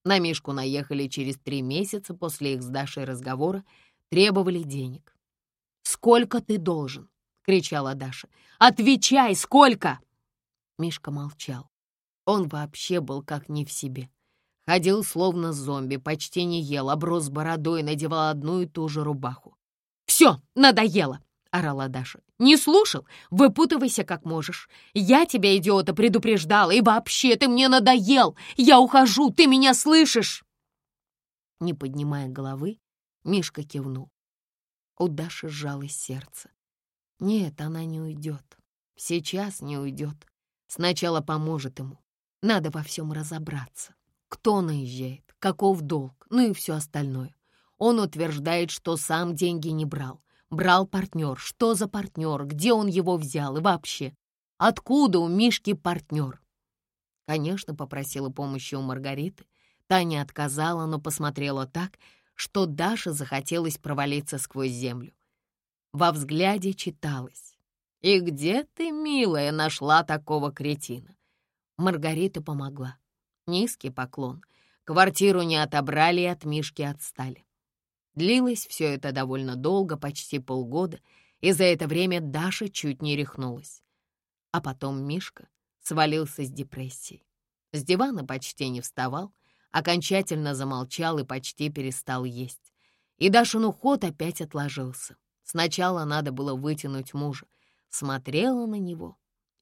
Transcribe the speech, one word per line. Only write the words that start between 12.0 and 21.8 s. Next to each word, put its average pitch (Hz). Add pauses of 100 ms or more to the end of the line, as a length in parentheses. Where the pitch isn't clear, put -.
Он 190
вообще 151
был 139
как 147
не 151
в 143
себе. 131 (580)
Ходил 185
словно 170
зомби, 139
почти 151
не 170
ел, 139
оброс 156
бородой, 160
надевал 156
одну 156
и 175
ту 160
же 151
рубаху. 127 (480)
«Всё, 226 (140)
надоело!» 202 (300)
орала 143